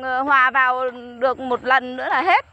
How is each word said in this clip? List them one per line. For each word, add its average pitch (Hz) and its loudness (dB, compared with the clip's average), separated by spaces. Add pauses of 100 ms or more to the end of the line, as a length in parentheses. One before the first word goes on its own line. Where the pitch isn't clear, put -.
ờ, 262 -2
hòa 269 4
vào 254 0 (280)
được 254 0
một 247 -4
lần 254 0
nữa 254 -8
là 302 0
hết. 381 2